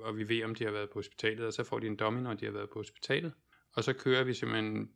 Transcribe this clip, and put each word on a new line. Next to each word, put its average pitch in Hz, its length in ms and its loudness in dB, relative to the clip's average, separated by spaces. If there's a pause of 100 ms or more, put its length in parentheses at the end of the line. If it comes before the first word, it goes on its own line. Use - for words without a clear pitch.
og 110 140 -2
vi 107 120 -2
ved, 113 140 2
om 113 120 -2
de 117 80 -2
har 107 80 0
været 104 180 -2
på 107 100 -6
hospitalet, 110 460 -2
og 110 80 -2
så 123 100 0
får 113 160 -2
de 113 80 -2
en 107 80 -2
dummy, 110 260 2
når 123 120 -2
de 107 120 -6
har 104 60 -4
været 101 180 -4
på - 100 -8
hospitalet. 151 520 -2 (440)
Og 113 80 2
så 135 100 4
kører 127 300 4
vi 127 100 2
simpelthen 107 640 0